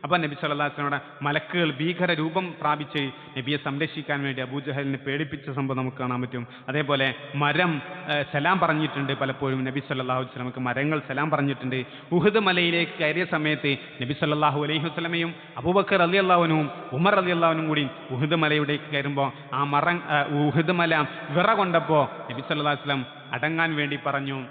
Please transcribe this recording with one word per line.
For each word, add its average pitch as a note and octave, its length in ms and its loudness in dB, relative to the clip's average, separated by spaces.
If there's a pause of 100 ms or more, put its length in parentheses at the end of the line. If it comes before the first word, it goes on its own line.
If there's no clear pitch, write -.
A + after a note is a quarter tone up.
അപ്പൊ E3 140 2
നബി D3+ 180 -2
സല്ലല്ലാഹു D3 340 -2
അലൈഹി C#3+ 60 -14
വസല്ലമയുടെ C#3+ 500 -4
മലക്കുകൾ D#3 460 0
ഭീകര E3+ 420 0
രൂപം E3 320 -2 (160)
പ്രാപിച്ച് D3 400 -2 (360)
നബിയെ C3+ 280 -2
സംരക്ഷിക്കാൻ C#3+ 580 -4
വേണ്ടി C3 180 -4
അബൂജഹലിനെ C3+ 640 -4
പേടിപ്പിച്ച C#3+ 440 -6
സംഭവം C3+ 280 -2
നമുക്ക് B2+ 200 -4
കാണാൻ B2 240 -2
പറ്റും. A#2+ 260 -6 (220)
അതേപോലെ C#3 380 2 (280)
മരം, D3 360 4 (400)
ഏ, D3 120 0 (100)
സലാം E3 260 2
പറഞ്ഞിട്ടുണ്ട്. D3+ 540 0
പലപ്പോഴും C3+ 500 -2
നബി C3 160 -2
സല്ലല്ലാഹു C3 400 -2
അലൈഹി B2+ 120 -4
വസല്ലമക്ക് B2+ 280 -8
മരങ്ങൾ C3+ 480 0
സലാം D3 220 -2
പറഞ്ഞിട്ടുണ്ട്. C3 560 0 (260)
ഉഹുദ് F#3 280 4
മലയിലേക്ക് F3 600 2
കയറിയ E3 260 0
സമയത്ത് D3+ 520 0 (240)
നബി C3 200 -2
സല്ലല്ലാഹു D3+ 420 2
അലൈഹി D3+ 220 0
വസല്ലമയും E3+ 480 -2 (240)
അബൂബക്കർ F#3+ 420 2
റളിയല്ലാഹു F3+ 440 6
അൻഹുവും D#3 260 4 (240)
ഉമർ F3+ 220 4
റളിയല്ലാഹു F3 380 4
അൻഹും D#3+ 140 -2
കൂടി D3 180 2 (260)
ഉഹുദ് D3 240 0
മലയിലേക്ക് D3 580 2
കയറുമ്പോ C#3 400 0 (200)
ആ C3+ 100 0
മറ-, D3 420 2 (100)
ഏ, D3 40 6 (280)
ഉഹുദ് D#3 240 2
മല E3 340 2 (240)
വിറ F3 240 4
കൊണ്ടപ്പോ E3 460 4 (320)
നബി A#2+ 100 -8
സല്ലല്ലാഹു D3 340 0
അലൈഹി C#3+ 100 -10
വസല്ലം C#3 200 -2 (280)
അടങ്ങാൻ D#3+ 420 0
വേണ്ടി C#3+ 300 -2
പറഞ്ഞു C#3 340 -2 (120)